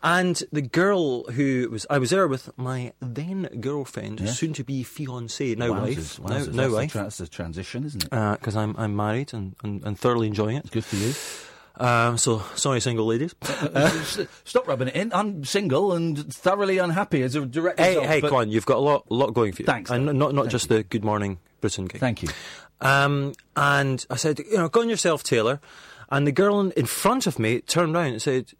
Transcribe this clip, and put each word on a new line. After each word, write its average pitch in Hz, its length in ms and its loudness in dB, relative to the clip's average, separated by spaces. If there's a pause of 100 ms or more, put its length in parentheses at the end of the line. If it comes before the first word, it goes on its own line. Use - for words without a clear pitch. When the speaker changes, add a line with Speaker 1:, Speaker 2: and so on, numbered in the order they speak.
Speaker 1:
And 175 400 2 (120)
the 151 80 0
girl 160 640 2
who 127 440 2
was, 113 200 -6
I 143 80 2
was 127 140 2
there 185 180 4
with - 280 -6
my 127 440 -6
then 151 480 -6 (100)
girlfriend, 120 600 -6
Speaker 2:
Yes. 107 180 -2
Speaker 1:
soon 160 140 -2
to 143 100 -8
be 135 220 -4
fiancée, 123 720 -6
now 120 160 0
Speaker 2:
Wowzers, 107 460 -4
Speaker 1:
wife, 90 100 -8
now, 113 80 -2
Speaker 2:
wowzers, 143 160 -4
Speaker 1:
now 120 100 0
Speaker 2:
that's 131 100 2
Speaker 1:
wife. 117 200 0
Speaker 2:
the - 0 -
tra-, 107 100 -2
that's 104 140 -10
the 87 100 -8
transition, 87 560 -8
isn't 143 220 -6
it? - 80 -8
Speaker 1:
Uh, 107 240 2
'cause 104 180 -4
I'm, 107 220 -2
I'm 104 180 -2
married 107 380 -2
and, 98 300 -8
and, 101 200 -6
and 104 160 -6
thoroughly 120 280 2
enjoying 107 280 0
it. 147 160 -8
Speaker 2:
Good 113 140 -2
for - 100 -6
you. 107 180 0 (640)
Speaker 1:
Um, 120 400 4
so, 113 260 2 (120)
sorry, 135 260 2
single 113 260 0
ladies. 120 340 0
Speaker 2:
Uh, - 320 -4
uh, 131 60 2 (220)
s-, - 180 -8 (240)
stop - 240 0
rubbing 127 220 0
it - 60 -8
in. 214 180 -2
I'm 185 320 -2
single 190 480 2
and 156 380 -2
thoroughly 190 460 2
unhappy 180 460 2
as 127 100 -2
a 147 120 -2
direct 147 340 -2
Speaker 1:
Hey, 170 160 6
Speaker 2:
result, 143 120 2
Speaker 1:
hey, 156 140 4
Speaker 2:
but 147 80 2
Speaker 1:
come 139 100 4
on, 113 120 2
you've 110 160 2
got 127 100 4
a 123 40 2
lot, 143 280 2
lot 120 240 2
going 110 200 2
for - 100 -10
you. - 20 -2
Speaker 2:
Thanks. 117 240 -2
Speaker 1:
And 123 200 0
n-, 143 80 2
not, 139 180 2
not 139 80 2
Speaker 2:
Thank 120 80 -2
Speaker 1:
just - 180 -2
Speaker 2:
you. 120 80 6
Speaker 1:
the 107 60 2
Good 101 220 -4
Morning 101 340 0 (220)
Britain 98 240 -2
gig. - 160 -8
Speaker 2:
Thank 120 220 -2
you. 82 60 -2 (520)
Speaker 1:
Um, 139 520 2 (220)
and 143 540 2
I 127 80 -4
said, 151 220 0
"You 208 180 -2
know, 170 120 2
go 233 120 2
on 233 80 2
yourself, 175 340 0
Taylor." 120 360 2 (500)
And 139 180 2
the 147 40 2
girl 202 280 4
in, 190 120 2
in 135 160 0
front 247 380 0
of 175 140 -2
me 113 220 2
turned 165 320 0
round 165 180 2
and 113 100 -6
said 131 380 0